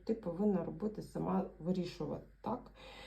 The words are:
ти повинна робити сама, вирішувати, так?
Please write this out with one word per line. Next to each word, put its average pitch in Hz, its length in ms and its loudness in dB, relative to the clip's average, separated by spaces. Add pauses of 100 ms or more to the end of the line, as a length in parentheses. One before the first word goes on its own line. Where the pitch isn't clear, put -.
ти 226 100 2
повинна 175 500 4
робити 160 380 -4
сама, 180 420 2 (140)
вирішувати, 165 680 -2 (140)
так? - 300 -4 (360)